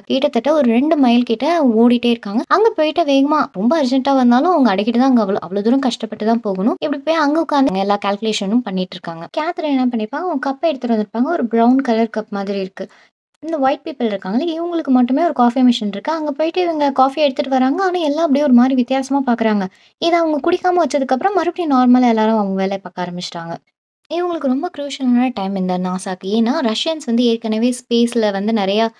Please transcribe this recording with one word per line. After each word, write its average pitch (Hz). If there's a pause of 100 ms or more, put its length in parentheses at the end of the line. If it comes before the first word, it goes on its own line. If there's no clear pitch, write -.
கிட்டத்தட்ட 269
ஒரு 285
ரெண்டு 285
மைல் 247
கிட்ட 277
ஓடிட்டே 240
இருக்காங்க. 233
அங்க 415
போயிட்டு 311
வேகமா 285
ரொம்ப 247
அர்ஜென்ட்டா 269
வந்தாலும் 254
அவங்க 262
அடிக்கிட்டு 220
தான் 262
அங்க 247
அவ்வளவு, 202
அவ்வளவு 196
தூரம் 254
கஷ்டப்பட்டு 226
தான் 233
போகணும். 208
இப்படி 294
போய் 311
அங்க 311
உட்காந்து 269
எல்லா 202
கால்குலேஷனும் 208
பண்ணிட்டு 185
இருக்காங்க. 165 (140)
கேத்ரின் 339
என்ன 269
பண்ணிருப்பாங்க, 226
அவங்க 294
கப்பை 277
எடுத்துட்டு 240
வந்திருப்பாங்க. 214
ஒரு 320
ப்ரவுன் 233
கலர் 226
கப் 214
மாதிரி 202
இருக்கு. 190 (520)
இந்த 320
ஒயிட் 285
பீப்புள் 311
இருக்காங்களே, 233
இவங்களுக்கு 339
மட்டுமே 254
ஒரு 330
காஃபி 240
மிஷின் 240
இருக்கு. 202
அங்க 302
போயிட்டு 330
இவங்க 302
காஃபி 269
எடுத்துட்டு 269
வராங்க. 269
ஆனா 359
எல்லாம் 302
அப்படியே 294
ஒரு 277
மாதிரி 247
வித்தியாசமா 262
பாக்குறாங்க. 214 (320)
இதை 339
அவங்க 311
குடிக்காம 359
வச்சதுக்கு 294
அப்புறம் 269
மறுபடியும் 339
நார்மலா 254
எல்லாரும் 220
அவங்க 196
வேலையை 190
பார்க்க 180
ஆரம்பிச்சிட்டாங்க. 175 (600)
இவங்களுக்கு 339
ரொம்ப 285
குரூஷியலான 262
டைம் 196
இந்த 185
நாசாக்கு. 185
ஏன்னா 226 (100)
ரஷ்யன்ஸ் 285
வந்து 240
ஏற்கனவே 226
ஸ்பேஸ்ல 233
வந்து 196
நிறைய 214